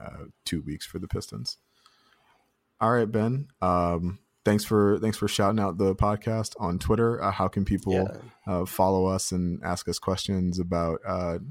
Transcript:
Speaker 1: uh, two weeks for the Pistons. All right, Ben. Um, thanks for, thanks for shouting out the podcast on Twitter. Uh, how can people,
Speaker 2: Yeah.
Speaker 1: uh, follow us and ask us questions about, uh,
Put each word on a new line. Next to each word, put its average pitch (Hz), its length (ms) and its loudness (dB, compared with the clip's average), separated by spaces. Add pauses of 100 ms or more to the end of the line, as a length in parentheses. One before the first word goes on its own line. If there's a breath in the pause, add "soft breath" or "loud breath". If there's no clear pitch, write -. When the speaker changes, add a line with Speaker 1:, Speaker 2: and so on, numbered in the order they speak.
Speaker 1:
uh, - 240 -14 (180)
two 80 180 -4
weeks 76 240 -10
for - 140 -10
the 90 80 -8
Pistons. - 500 -8 (1200 soft breath)
All 113 120 4
right, 117 180 2
Ben. 113 380 0 (140)
Um, 87 580 2 (240)
thanks 104 220 4
for, 104 340 4
thanks 107 180 0
for 107 100 -2
shouting 104 320 2
out 95 180 0
the 95 180 4
podcast 107 640 0
on 90 200 -2
Twitter. 117 420 2
Uh, 98 100 2
how 95 160 0
can 98 180 0
people, 98 280 0
Speaker 2:
Yeah. 95 240 0 (280)
Speaker 1:
uh, 90 200 -2
follow 92 400 2
us 95 260 -2
and 90 320 -2
ask 87 240 -4
us 87 120 -4
questions 92 600 -2
about, 85 460 -2
uh, 90 340 -4 (120)